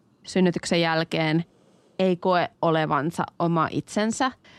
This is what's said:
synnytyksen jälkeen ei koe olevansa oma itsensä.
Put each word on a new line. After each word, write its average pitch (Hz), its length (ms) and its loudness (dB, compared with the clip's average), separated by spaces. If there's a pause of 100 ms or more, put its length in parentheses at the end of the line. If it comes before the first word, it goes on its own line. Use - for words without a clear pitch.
(220)
synnytyksen 180 580 0
jälkeen 160 640 0 (540)
ei 185 180 2
koe 175 340 0 (120)
olevansa 156 640 0 (140)
oma 170 320 0
itsensä. 226 640 -4 (260)